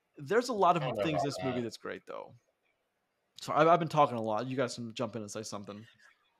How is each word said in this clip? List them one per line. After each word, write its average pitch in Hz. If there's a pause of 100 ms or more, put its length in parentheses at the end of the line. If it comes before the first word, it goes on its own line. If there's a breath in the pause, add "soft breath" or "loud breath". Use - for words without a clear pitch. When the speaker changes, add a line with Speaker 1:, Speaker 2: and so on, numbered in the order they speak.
(180)
Speaker 1:
there's 202
a 262
lot 180
of 156
Speaker 2:
I 131
don't 117
know -
Speaker 1:
things 156
Speaker 2:
about -
Speaker 1:
this 139
movie 127
Speaker 2:
that. 123
Speaker 1:
that's 113
great, 92
though. - (1080)
So -
I've, 151
I've 165
been 165
talking 143
a 113
lot. 110
You 131
guys 123
can 117
jump 113
in 113
and 104
say 110
something. 104 (540)